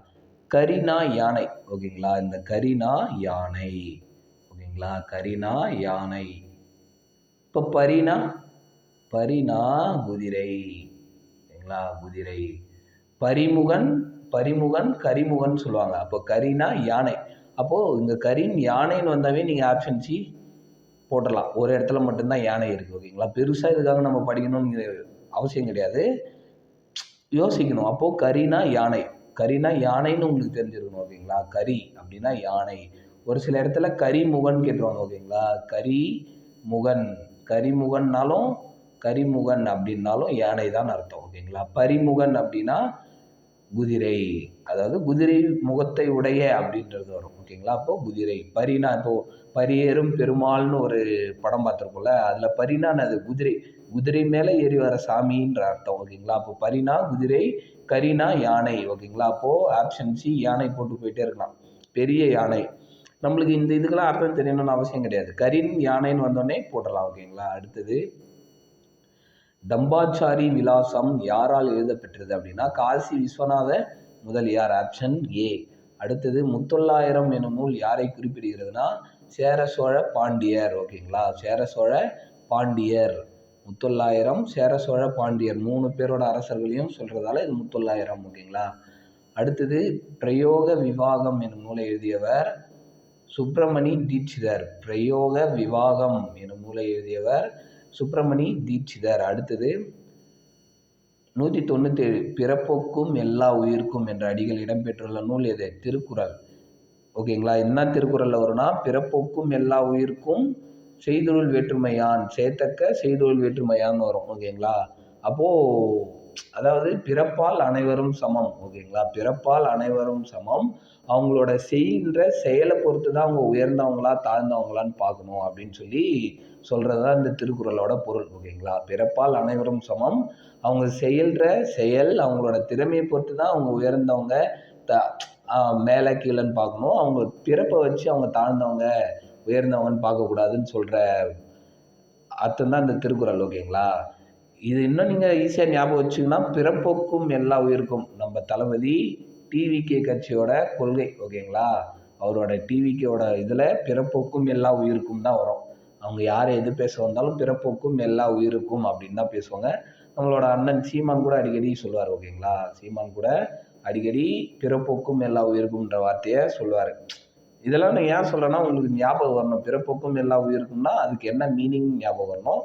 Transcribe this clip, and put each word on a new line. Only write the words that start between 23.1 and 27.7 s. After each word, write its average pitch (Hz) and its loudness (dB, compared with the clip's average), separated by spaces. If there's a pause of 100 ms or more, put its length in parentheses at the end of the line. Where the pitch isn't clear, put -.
பெருசா 143 0
இதுக்காக 147 4
நம்ம 131 0
படிக்கணும்னு 123 -2 (280)
அவசியம் 131 -4
கிடையாது. 117 0 (1080)
யோசிக்கணும். 147 2